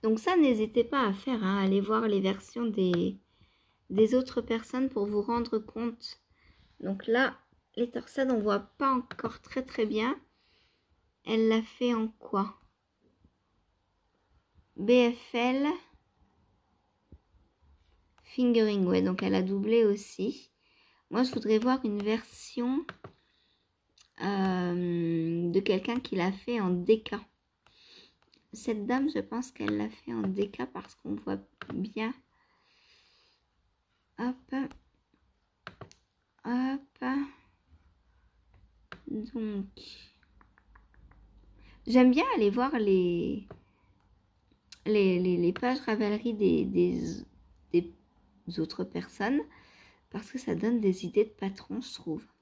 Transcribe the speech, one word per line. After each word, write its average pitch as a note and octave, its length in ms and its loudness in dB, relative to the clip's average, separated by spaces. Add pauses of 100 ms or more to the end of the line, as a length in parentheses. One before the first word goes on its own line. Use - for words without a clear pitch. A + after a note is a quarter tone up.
Donc A3 160 2
ça, F4+ 180 2
n'hésitez A#3 480 4
pas B3+ 220 0
à G3 60 2
faire, A3 300 -2
hein, F#3+ 220 2
allez F#3+ 160 4
voir A3 260 0
les G3+ 140 2
versions G3 460 -2
des, F#3+ 520 0 (680)
des A3 260 4
autres B3+ 260 0
personnes A#3 480 -4
pour G#3 180 -2
vous G#3 160 0
rendre A#3 360 -2
compte. A3+ 640 -8 (600)
Donc G3 260 -6
là, A#3+ 320 2 (380)
les A#3+ 120 -2
torsades, C4 420 -4
on A#3+ 80 2
voit G3+ 200 0
pas C4 340 -2
encore - 480 -6
très, - 240 -8
très A#3 220 -4
bien. A3 340 -2 (1040)
Elle A3 240 2
l'a A3+ 140 2
fait A#3+ 320 -2
en A3 140 -2
quoi ? - 520 -6 (2250)
B G3+ 140 0 (220)
F - 220 -14
L. B3+ 320 2 (2500)
Fingering, A3 600 4
ouais, F#3 160 4
donc F#3 200 0
elle F#3+ 120 2
a F#3+ 80 2
doublé G#3 420 2
aussi. G#3 680 -2 (600)
Moi, A#3 120 2
je B3+ 100 0
voudrais A3 260 2
voir B3+ 260 2
une G#3 180 -2
version, A#3+ 840 -4 (1400)
euh, F3 1300 0
de F#3+ 100 4
quelqu'un A3 400 0
qui - 160 -8
l'a F#3 160 0
fait A#3 280 -4
en F#3 100 0
D F3+ 320 4
K. - 120 -8 (1400)
Cette G#3+ 320 -6
dame, C4+ 220 0
je B3 120 -4
pense A3+ 300 -8
qu'elle G#3 280 -4
l'a G#3+ 100 -4
fait - 240 -12
en A3+ 100 -4
D G3 280 -2
K B3+ 160 -8
parce - 300 -16
qu'on - 180 -8
voit G3 260 -8 (320)
bien. A3 400 -6 (2000)
Hop. B3+ 360 -6 (1900)
Hop. C4 600 -4 (2000)
Donc, G#3+ 580 -6 (2250)
j'aime B3+ 240 8
bien C#4 140 4 (100)
aller G#3+ 140 4
voir B3 300 0
les, F#3 680 2 (1400)
les, F#3+ 320 4
les, F3+ 180 2
les F3 160 2
pages B3+ 280 0
Ravelry G#3+ 520 -2
des, F#3 320 2
des, F3 600 0 (460)
des - 880 -6
autres D#3+ 240 -6
personnes G#3 580 -4 (680)
parce - 200 -10
que C4 80 -10
ça - 160 -4
donne A3 260 0
des F#3+ 240 0
idées G#3 200 2
de G#3+ 60 -6
patrons, G3 500 -8
je - 120 -14
trouve. - 340 -10 (160)